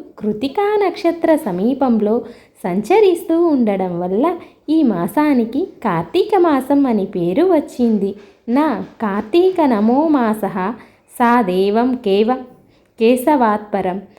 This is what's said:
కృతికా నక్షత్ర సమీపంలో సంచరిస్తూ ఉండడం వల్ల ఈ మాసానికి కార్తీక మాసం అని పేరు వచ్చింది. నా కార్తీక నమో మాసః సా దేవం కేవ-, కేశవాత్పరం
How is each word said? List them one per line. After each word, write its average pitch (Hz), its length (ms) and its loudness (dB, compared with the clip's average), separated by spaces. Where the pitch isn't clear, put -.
కృతికా 277 680 -2
నక్షత్ర 330 500 0
సమీపంలో 226 840 0
సంచరిస్తూ 339 840 2
ఉండడం 196 540 0
వల్ల 220 360 -2
ఈ 320 140 2
మాసానికి 247 840 0
కార్తీక 330 540 0
మాసం 285 480 2
అని 208 200 0
పేరు 190 380 0
వచ్చింది. 233 680 0
నా 240 360 0
కార్తీక 339 580 0
నమో 254 480 2
మాసః 214 640 0
సా 240 240 4
దేవం 202 520 0
కేవ-, 214 500 0
కేశవాత్పరం 220 1040 0